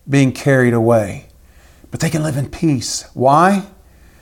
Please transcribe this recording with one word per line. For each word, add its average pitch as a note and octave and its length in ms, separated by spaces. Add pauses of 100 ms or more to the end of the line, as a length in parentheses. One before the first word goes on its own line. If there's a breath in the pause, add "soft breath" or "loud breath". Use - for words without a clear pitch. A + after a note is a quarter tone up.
being C3+ 240
carried B2+ 440
away, A2+ 540 (600 soft breath)
but - 100
they E3 120
can D#3 100
live D3+ 160
in C3+ 140
peace. - 640
Why? E3+ 480 (580 soft breath)